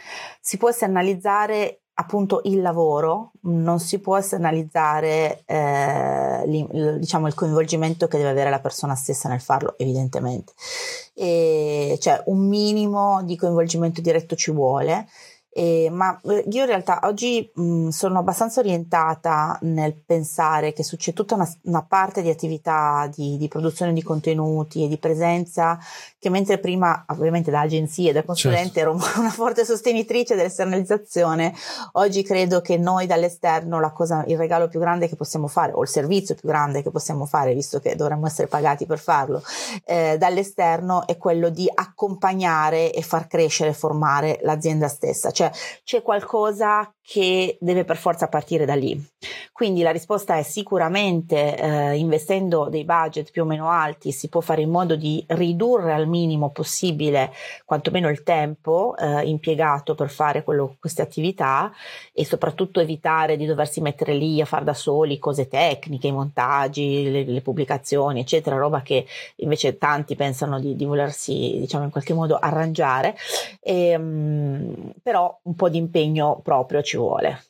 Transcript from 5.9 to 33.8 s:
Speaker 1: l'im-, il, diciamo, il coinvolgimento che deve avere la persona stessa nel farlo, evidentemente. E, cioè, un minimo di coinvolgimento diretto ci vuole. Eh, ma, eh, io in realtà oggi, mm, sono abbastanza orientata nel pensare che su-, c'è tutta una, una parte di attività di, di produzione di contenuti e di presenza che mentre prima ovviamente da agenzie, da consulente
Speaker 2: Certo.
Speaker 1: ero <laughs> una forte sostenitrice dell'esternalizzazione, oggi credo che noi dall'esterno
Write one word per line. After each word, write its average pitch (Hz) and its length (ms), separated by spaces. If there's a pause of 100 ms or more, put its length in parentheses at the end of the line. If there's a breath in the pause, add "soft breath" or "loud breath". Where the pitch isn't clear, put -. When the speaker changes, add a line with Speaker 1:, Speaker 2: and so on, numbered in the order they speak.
Speaker 1:
l'im-, 156 260
il, 151 260
diciamo, 160 280
il 147 80
coinvolgimento 160 760
che 156 80
deve 143 140
avere 139 180
la 139 120
persona 143 340
stessa 139 340
nel 123 140
farlo, 139 340
evidentemente. 131 760 (580 loud breath)
E, 151 880
cioè, 175 260
un 196 220
minimo 202 720
di 175 140
coinvolgimento 170 640
diretto 165 340
ci - 160
vuole. 143 560 (460 loud breath)
Eh, 165 380
ma, 180 260 (100)
eh, - 220
io 226 120
in 269 60
realtà 185 360
oggi, 220 560
mm, 170 300
sono 185 320
abbastanza 226 400
orientata 165 1000
nel 156 320
pensare 156 760
che 156 120
su-, - 120
c'è - 160
tutta 208 220
una, 170 180 (120)
una 165 180
parte 190 400
di 170 80
attività 156 840
di, 143 240
di 151 120
produzione 165 440
di 165 80
contenuti 156 840
e 147 40
di 151 80
presenza 170 800 (440 loud breath)
che 190 100
mentre 196 280
prima 180 500
ovviamente 165 420
da 147 120
agenzie, 156 500
da 151 100
consulente 175 520
Speaker 2:
Certo. 175 40
Speaker 1:
ero 156 160
<laughs> 175 240
una 226 120
forte 226 340
sostenitrice 226 720
dell'esternalizzazione, 185 1160 (420 loud breath)
oggi 196 280
credo 185 380
che 202 160
noi 185 300
dall'esterno 170 760